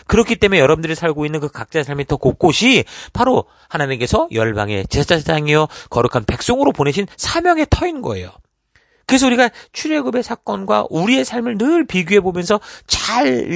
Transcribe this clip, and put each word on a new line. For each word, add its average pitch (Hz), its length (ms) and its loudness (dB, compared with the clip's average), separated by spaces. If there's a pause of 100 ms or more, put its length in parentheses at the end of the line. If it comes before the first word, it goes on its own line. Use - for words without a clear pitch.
그렇기 226 300 2
때문에 190 260 4
여러분들이 160 320 2
살고 151 320 -2
있는 151 140 -4
그 143 100 -4
각자의 - 340 -4
삶의 143 220 -6
터 139 120 -2
곳곳이 180 680 4 (260)
바로 254 340 2 (220)
하나님께서 143 640 -2
열방의 104 560 -2
제사장이요 151 800 0 (220)
거룩한 120 360 0
백성으로 269 480 0
보내신 151 340 -2 (100)
사명의 330 540 0
터인 311 320 -2
거예요. 95 280 -8 (840)
그래서 262 140 6
우리가 240 240 2 (220)
출애굽의 254 500 -4
사건과 202 640 -2
우리의 226 340 0
삶을 233 360 -6
늘 302 260 2
비교해 185 340 0
보면서 180 400 0 (280)
잘 247 400 0 (280)